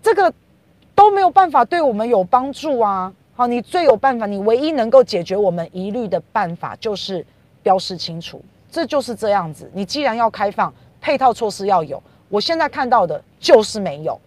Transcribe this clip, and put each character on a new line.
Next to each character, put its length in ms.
这 120
个 180
都 160
没 100
有 100
办 180
法 140
对 200
我 100
们 160
有 160
帮 260
助 300
啊。 320
好， 100
你 140
最 240
有 100
办 240
法， 60
你 140
唯 180
一 160
能 160
够 160
解 180
决 140
我 140
们 220
疑 180
虑 180
的 100
办 240
法 240
就 160
是 280
标 160
示 200
清 200
楚， 240
这 160
就 120
是 160
这 140
样 240
子。 220
你 100
既 160
然 160
要 140
开 200
放， 220
配 160
套 160
措 160
施 160
要 180
有， 180
我 120
现 160
在 120
看 200
到 160
的 160
就 220
是 180
没 220
有。 240